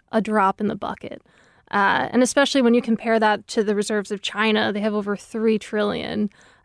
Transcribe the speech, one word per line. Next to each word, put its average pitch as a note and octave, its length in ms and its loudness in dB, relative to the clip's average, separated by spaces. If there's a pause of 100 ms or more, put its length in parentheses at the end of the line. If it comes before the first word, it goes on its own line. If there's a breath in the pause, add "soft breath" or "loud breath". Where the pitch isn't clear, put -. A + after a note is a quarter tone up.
(140)
a A3+ 80 2
drop G3+ 400 0
in G3+ 60 0
the G3 100 -4
bucket. - 440 -10 (500 soft breath)
Uh, G3 400 2
and B3 120 2
especially C4+ 380 2
when A#3 120 4
you A#3+ 80 4
compare A3+ 380 0
that G#3+ 280 0
to A3 180 -2
the G#3 100 0
reserves G#3 360 -4
of G3 100 -8
China, G#3+ 500 0
they G3+ 80 -4
have G#3 140 -2
over G3+ 240 -4
three A3 420 0
trillion. G#3 720 -4 (360 soft breath)